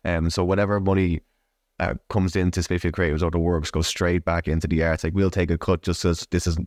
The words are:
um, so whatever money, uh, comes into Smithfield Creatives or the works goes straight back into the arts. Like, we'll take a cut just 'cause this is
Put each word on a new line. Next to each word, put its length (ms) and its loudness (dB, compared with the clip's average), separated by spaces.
um, 240 0
so 160 0
whatever 360 2
money, 400 2
uh, 160 -2
comes 260 0
into 260 0
Smithfield 320 -2
Creatives 280 0
or 80 0
the 80 -2
works 320 0
goes 160 0
straight 400 0
back 220 -2
into 180 0
the 160 0
arts. 220 0
Like, 100 -2
we'll 160 2
take 200 0
a 60 2
cut 240 0
just 220 -4
'cause 280 0
this 160 0
is 200 0